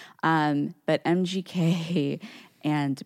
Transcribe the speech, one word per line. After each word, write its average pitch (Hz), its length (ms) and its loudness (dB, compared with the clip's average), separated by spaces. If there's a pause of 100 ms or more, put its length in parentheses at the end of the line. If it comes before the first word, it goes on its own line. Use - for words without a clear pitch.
(220)
Um, 151 520 2 (120)
but 156 180 2
M 175 200 2
G 185 180 -2
K 165 800 0 (440)
and 143 420 0